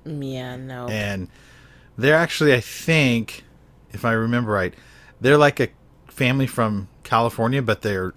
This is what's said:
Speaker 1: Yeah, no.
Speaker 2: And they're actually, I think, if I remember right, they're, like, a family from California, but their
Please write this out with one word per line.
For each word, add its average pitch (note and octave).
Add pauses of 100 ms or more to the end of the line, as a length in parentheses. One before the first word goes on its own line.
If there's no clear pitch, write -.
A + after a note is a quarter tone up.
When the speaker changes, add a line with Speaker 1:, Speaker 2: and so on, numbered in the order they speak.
Speaker 1:
Yeah, C3+
no. B2+
Speaker 2:
And G2+ (680)
they're C#3
actually, D#3+
I B2
think, C3 (480)
if G#2
I A2+
remember A2+
right, F#2 (480)
they're, C#3
like, D3
a B2 (400)
family C3
from G#2+ (160)
California, A#2
but A2
their F#2+